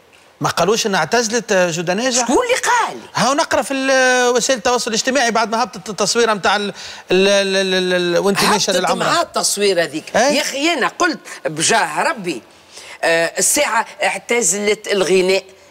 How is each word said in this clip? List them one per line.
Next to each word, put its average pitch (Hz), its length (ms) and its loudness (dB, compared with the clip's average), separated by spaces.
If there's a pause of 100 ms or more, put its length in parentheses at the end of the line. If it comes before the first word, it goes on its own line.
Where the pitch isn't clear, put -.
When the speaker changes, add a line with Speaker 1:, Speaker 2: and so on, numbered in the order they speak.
(400)
Speaker 1:
ما 147 80 -2
قالوش 196 380 0
إن 196 80 -2
اعتزلت، 214 580 0
آه، 180 180 2
جودة 170 240 -4
ناجح؟ 240 300 -2
Speaker 2:
شكون 339 200 2
اللي 480 100 0
قال؟ 453 440 0 (160)
Speaker 1:
هاو 240 200 0
نقرأ 302 280 0
في 277 120 -4
ال-، 254 600 2
وسائل 247 220 0
التواصل 240 320 0
الاجتماعي 240 400 0
بعد 220 200 0
ما 226 120 0
هبطت 220 260 -10
التصويرة 220 460 0
متاع 202 220 0
ال-، 202 160 -4 (380)
ال-، 190 180 4
ال-، 196 460 2
ال-، 180 420 0
ال-، - 20 2
وانت 202 260 0
ماشية 208 280 0
Speaker 2:
هبطت 180 80 0
Speaker 1:
للعمرة. - 240 0
Speaker 2:
مع 330 180 2
التصويرة 196 600 0
ذيك. 156 340 -4
Speaker 1:
إيه؟ 208 60 4
Speaker 2:
يا 285 180 2
أخي 294 320 -2
أنا 240 160 0
قلت 330 300 -2 (260)
بجاه 165 580 -2
ربي، 190 400 -4 (600)
آه، 165 360 2
الساعة 226 480 0 (160)
اعتزلت 208 880 -2
الغناء. 190 560 2 (260)